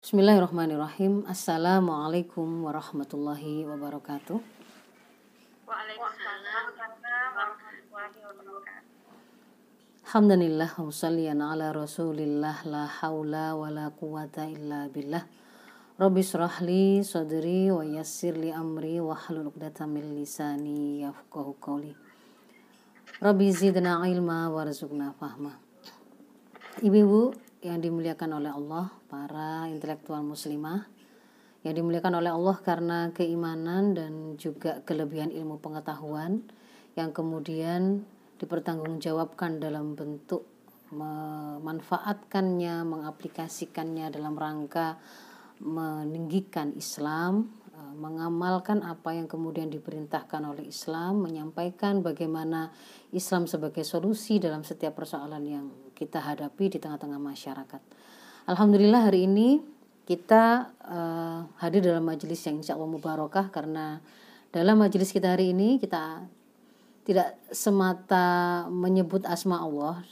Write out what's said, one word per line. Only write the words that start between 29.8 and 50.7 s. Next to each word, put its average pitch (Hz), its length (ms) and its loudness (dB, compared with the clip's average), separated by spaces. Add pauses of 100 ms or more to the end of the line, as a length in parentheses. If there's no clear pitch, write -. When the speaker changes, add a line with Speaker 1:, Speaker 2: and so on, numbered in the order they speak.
Speaker 1:
muslimah, 151 640 -6 (800)
yang 160 80 -2
dimuliakan 170 480 0
oleh 170 80 0
Allah 180 320 0
karena 170 480 0
keimanan 170 880 0
dan 156 400 -8
juga 151 480 -6
kelebihan 156 480 -4
ilmu 156 240 -8
pengetahuan 156 880 -6 (480)
yang 165 160 -4
kemudian 165 960 -2 (320)
dipertanggungjawabkan 160 1200 -4
dalam 151 400 -6
bentuk 147 480 -8 (480)
memanfaatkannya, 160 1900 -4
mengaplikasikannya 160 1300 -8
dalam 151 240 -6
rangka 156 640 -4 (560)
meninggikan 160 1200 -4
Islam, 175 720 -2 (240)
eh, 143 240 -18
mengamalkan 170 880 -2
apa 165 320 -6
yang 165 80 -6
kemudian 160 480 -6
diperintahkan 151 720 -8
oleh 147 240 -10
Islam, 175 560 -2